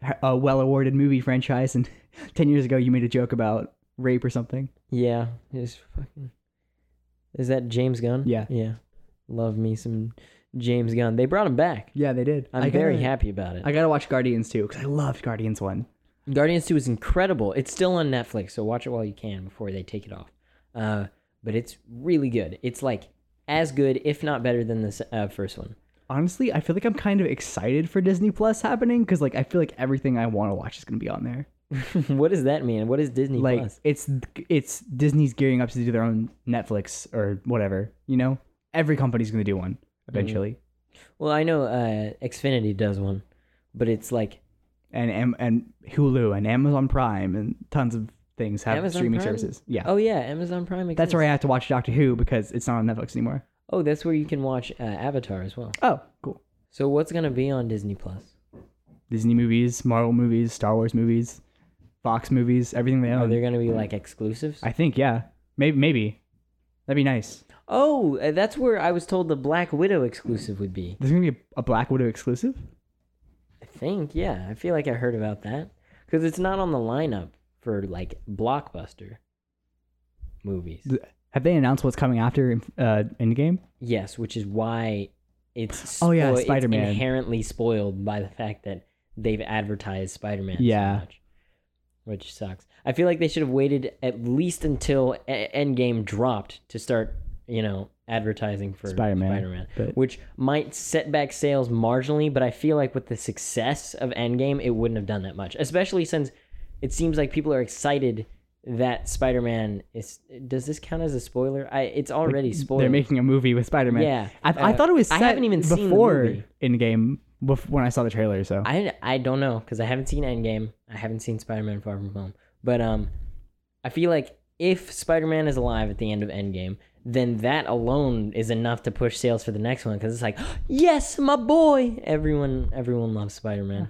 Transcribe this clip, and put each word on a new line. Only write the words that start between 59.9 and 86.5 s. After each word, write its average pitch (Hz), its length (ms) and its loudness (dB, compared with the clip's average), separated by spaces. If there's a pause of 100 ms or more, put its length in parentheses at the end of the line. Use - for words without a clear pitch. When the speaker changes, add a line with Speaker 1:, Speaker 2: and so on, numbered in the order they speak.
Speaker 1:
movies, 117 400 4
Star 107 220 0
Wars 113 180 2
movies, 117 480 2 (600)
Fox 113 300 -2
movies, 123 420 2
everything 127 280 2
they 120 100 2
Speaker 2:
Are 123 120 2
Speaker 1:
own. 113 60 2
Speaker 2:
there 117 120 2
gonna 120 180 0
be, 117 140 2
like, 110 180 -2
exclusives? 113 720 -6
Speaker 1:
I 117 80 -2
think, 160 260 2
yeah. 120 260 2 (340)
Maybe, 139 200 4
maybe. 131 440 2 (640)
That'd 139 100 -2
be 143 80 4
nice. 127 400 -2 (240)
Speaker 2:
Oh, 254 520 2
uh, 151 120 0
that's 196 260 0
where 233 220 2
I 170 140 2
was 175 120 -2
told 185 220 0
the 156 80 0
Black 156 380 0
Widow 170 300 2
exclusive 110 580 -4
would 95 120 -4
be. 92 280 -8
Speaker 1:
There's 135 100 2
gonna 170 200 4
be 120 60 -10
a, - 220 -10
a - 40 -2
Black 131 280 0
Widow 127 160 2
exclusive? 127 480 -2 (1080)
Speaker 2:
I - 40 -20
think, 160 500 -6
yeah. 107 340 -4
I 107 40 -8
feel 170 200 -2
like 143 140 0
I 127 60 0
heard 120 220 0
about 107 260 -4
that. 135 300 -8 (380)
'Cause 160 140 2
it's 165 160 -2
not 190 200 0
on 180 120 0
the 139 60 0
lineup 117 540 -2 (280)
for, 104 240 -4
like, 92 380 -10 (100)
blockbuster 110 880 -6 (1300)
movies. 87 440 -8
Speaker 1:
Th-, 131 140 -2 (300)
have 127 120 -2
they 170 120 4
announced 135 280 4
what's 131 120 0
coming 127 240 2
after, 120 400 2 (180)
uh, 107 260 4 (160)
Endgame? 139 400 2 (200)
Speaker 2:
Yes, 110 380 -4
which 117 200 -8
is 104 80 -4
why 110 640 -2 (460)
it's - 460 -8
Speaker 1:
Oh, 170 100 6
yeah, 156 200 4
Speaker 2:
spo-, - 20 4
it's 123 100 4
Speaker 1:
Spider-Man. 120 460 2